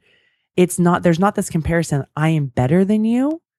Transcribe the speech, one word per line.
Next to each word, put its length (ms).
It's 240
not, 240
there's 160
not 160
this 140
comparison, 560
"I 140
am 180
better 380
than 180
you." 380